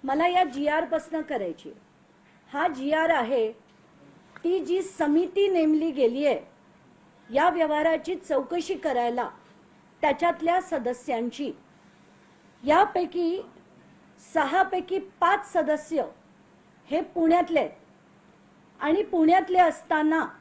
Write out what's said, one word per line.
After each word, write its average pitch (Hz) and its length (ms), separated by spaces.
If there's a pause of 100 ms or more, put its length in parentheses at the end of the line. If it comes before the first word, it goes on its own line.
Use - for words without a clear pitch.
मला 294 240
या 359 160
जीआर 294 400
पासनं 320 360
करायची. 190 500 (800)
हा 294 180
जीआर 302 420
आहे, 240 420 (920)
ती 359 140
जी 349 240
समिती 339 680
नेमली 311 420
गेलीये 262 480 (920)
या 277 200
व्यवहाराची 320 680
चौकशी 330 580
करायला, 247 540 (760)
त्याच्यातल्या 330 580
सदस्यांची, 247 920 (1120)
यापैकी 349 760 (960)
सहापैकी 359 640 (220)
पाच 403 320
सदस्य 302 520 (840)
हे 311 120 (140)
पुण्यातले 330 460
आहेत 202 100 (1080)
आणि 330 220
पुण्यातले 359 560
असताना 311 680 (160)